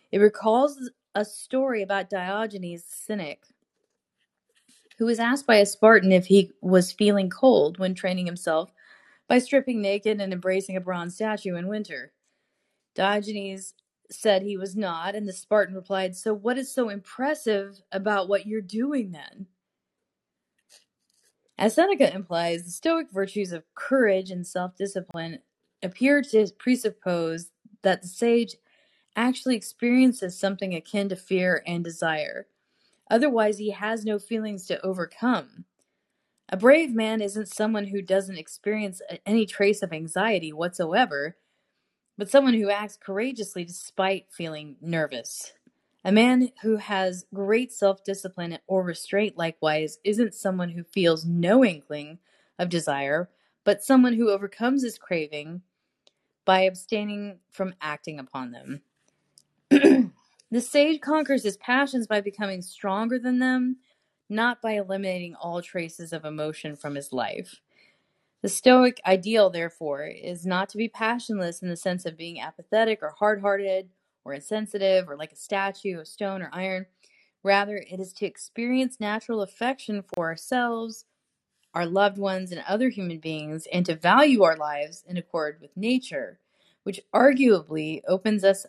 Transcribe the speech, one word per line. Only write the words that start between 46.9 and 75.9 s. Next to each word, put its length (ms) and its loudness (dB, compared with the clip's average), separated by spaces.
great 360 0
self-discipline 960 -4
or 160 0
restraint, 540 -2
likewise, 680 -2
isn't 300 0
someone 360 -2
who 120 -10
feels 440 2
no 360 4
inkling 560 -2
of 120 -2
desire, 600 -2
but 220 2
someone 300 6
who 160 2
overcomes 540 -2
his 140 -8
craving 640 -8
by 160 6
abstaining 800 -4
from 320 -6
acting 360 -8
upon 340 -10
them. 300 -14
<clears throat> 420 6
The 100 0
sage 400 2
conquers 440 0
his 120 -2
passions 500 -2
by 140 0
becoming 400 -6
stronger 580 -4
than 200 -2
them, 400 0
not 320 -2
by 120 -4
eliminating 600 -4
all 280 -8
traces 500 -10
of 140 -10
emotion 500 -8
from 180 -10
his 160 -10
life. 520 -8
The 80 -2
Stoic 560 6
ideal, 420 4
therefore, 560 -6
is 400 -12
not 240 -2
to 80 -14
be 120 -2
passionless 720 -6
in 80 -6
the 80 -6
sense 260 -4
of 140 -10
being 200 -12
apathetic 640 -2
or 160 -8
hard-hearted 720 0
or 80 -10
insensitive 760 0
or 80 -12
like 160 -14
a 40 -20
statue, 640 -6